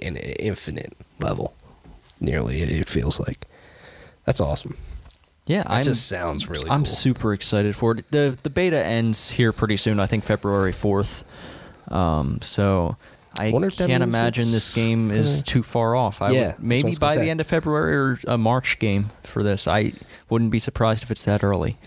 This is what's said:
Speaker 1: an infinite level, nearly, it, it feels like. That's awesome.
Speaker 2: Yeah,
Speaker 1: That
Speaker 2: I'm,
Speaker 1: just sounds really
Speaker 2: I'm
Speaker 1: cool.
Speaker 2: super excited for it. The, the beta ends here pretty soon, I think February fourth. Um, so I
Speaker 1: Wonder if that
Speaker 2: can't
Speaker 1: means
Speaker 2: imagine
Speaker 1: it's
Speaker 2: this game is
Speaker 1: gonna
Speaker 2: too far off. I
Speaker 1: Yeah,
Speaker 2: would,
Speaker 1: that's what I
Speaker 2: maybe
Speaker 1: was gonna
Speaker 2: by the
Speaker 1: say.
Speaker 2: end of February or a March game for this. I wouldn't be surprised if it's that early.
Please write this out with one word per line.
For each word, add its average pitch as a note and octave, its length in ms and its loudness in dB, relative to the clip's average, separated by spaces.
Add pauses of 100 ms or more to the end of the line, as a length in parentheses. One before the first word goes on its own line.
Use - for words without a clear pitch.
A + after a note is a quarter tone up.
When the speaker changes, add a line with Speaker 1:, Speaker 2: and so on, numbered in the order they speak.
Speaker 1:
an D#2 140 -6
infinite - 760 -6 (280)
level, - 340 -4 (640)
nearly, B1+ 420 -2
it, D#2+ 80 -2
it E2 180 -2
feels - 300 -2
like. - 280 -8 (800)
That's - 140 0
awesome. D2 360 -2 (680)
Speaker 2:
Yeah, F3+ 160 0
Speaker 1:
That - 80 -6
Speaker 2:
I'm, A#2+ 120 2
Speaker 1:
just C#3 240 2
sounds E2+ 420 -4
really F2 220 -6
Speaker 2:
I'm C#3+ 140 2
Speaker 1:
cool. - 20 2
Speaker 2:
super A#2 460 2
excited G2+ 420 0
for A2+ 180 2
it. A2+ 180 -6
The, C#3+ 320 2
the D#3 80 -4
beta E3 340 2
ends A2+ 460 2
here A2+ 220 4
pretty G#2+ 260 0
soon, G#2+ 200 2
I G2 80 2
think G#2+ 180 -2
February G2+ 480 2
fourth. G2+ 520 -2 (640)
Um, D#2 540 0
so F#2+ 540 0 (420)
I A2 120 -2
Speaker 1:
Wonder D#3 180 2
if - 80 -8
that F3+ 120 0
Speaker 2:
can't B2+ 140 4
Speaker 1:
means A#2 120 0
Speaker 2:
imagine A#2 280 2
Speaker 1:
it's A#2 100 2
Speaker 2:
this A2 220 0
game A2+ 360 2
is A2 260 2
Speaker 1:
gonna C#3+ 80 -2
Speaker 2:
too B2 180 2
far A#2 340 0
off. A2+ 260 0
I G2+ 80 2
Speaker 1:
Yeah, C3 100 4
Speaker 2:
would, A2 80 2
Speaker 1:
that's - 100 -8
what - 60 -10
I A2+ 40 -4
Speaker 2:
maybe B2+ 200 2
Speaker 1:
was - 100 -2
gonna D3 120 2
Speaker 2:
by D3+ 60 2
the C#3+ 80 2
Speaker 1:
say. D#3+ 60 0
Speaker 2:
end D#3+ 100 -2
of D#3 60 -4
February D#3+ 500 0
or C3+ 220 0 (100)
a A#2+ 100 2
March A#2+ 400 0
game G2+ 320 0 (140)
for - 180 -4
this. G2+ 240 0
I G#2 260 2 (360)
wouldn't A#2 220 2
be A2+ 80 2
surprised A2 440 0
if - 80 -8
it's - 120 -6
that G2+ 200 2
early. G2 340 0 (100)